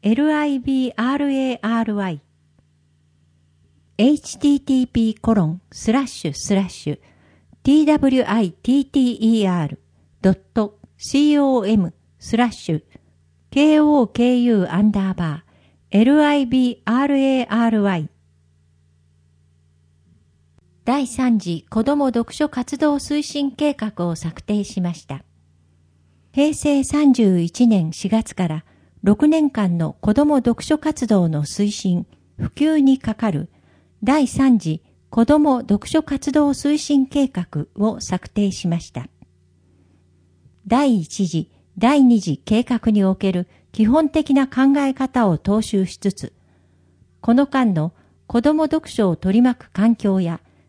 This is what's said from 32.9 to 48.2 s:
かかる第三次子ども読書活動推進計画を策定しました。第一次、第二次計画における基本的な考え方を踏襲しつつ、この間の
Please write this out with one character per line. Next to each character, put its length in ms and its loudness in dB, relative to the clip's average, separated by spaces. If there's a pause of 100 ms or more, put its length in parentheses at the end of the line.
か 160 -6
か 160 -4
る 200 -4 (540)
第 220 2
三 320 2
次 240 -6 (300)
子 140 2
ど 140 4
も 200 2
読 280 -2
書 160 0
活 280 -6
動 200 2
推 260 -2
進 280 0
計 220 -2
画 480 -8
を 240 -2
策 300 -8
定 240 -2
し 160 -6
ま 100 -2
し 120 -16
た。 180 -12 (1600)
第 360 2
一 260 -4
次、 240 -4 (260)
第 240 4
二 200 6
次 160 -2
計 260 0
画 280 -2
に 120 2
お 120 2
け 160 -2
る 160 -4 (260)
基 120 2
本 220 4
的 260 -2
な 140 2
考 300 2
え 160 0
方 340 -2
を 100 0
踏 240 0
襲 240 -2
し 120 -10
つ 160 -2
つ、 200 -16 (840)
こ 140 0
の 120 4
間 280 0
の 180 -2 (340)